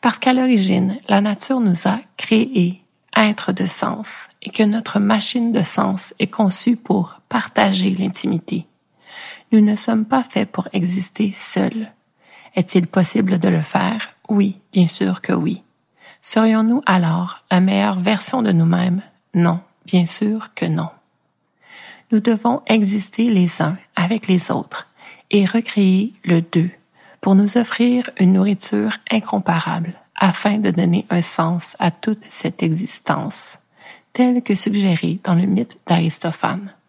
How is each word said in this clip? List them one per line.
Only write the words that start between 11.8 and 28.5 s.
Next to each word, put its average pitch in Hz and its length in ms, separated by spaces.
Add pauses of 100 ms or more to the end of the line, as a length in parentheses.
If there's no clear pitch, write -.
Est-il 180 320
possible 190 500
de 190 100
le 170 120
faire ? 208 480 (200)
Oui, 196 300 (140)
bien 180 160
sûr - 320
que - 120
oui. - 300 (580)
Serions-nous 220 680
alors 180 680
la 180 80
meilleure 196 400
version 214 420
de 214 80
nous-mêmes ? 175 520 (320)
Non, 170 260 (240)
bien 180 200
sûr 214 500
que - 120
non. 160 220 (1200)
Nous 220 80
devons 233 480
exister 214 640
les 180 320
uns 190 160 (160)
avec 190 320
les 180 240
autres - 380 (420)
et 202 140
recréer 196 680 (100)
le 170 180
deux 165 280 (500)
pour 196 160
nous 202 200
offrir 240 600
une 185 140
nourriture 208 640 (160)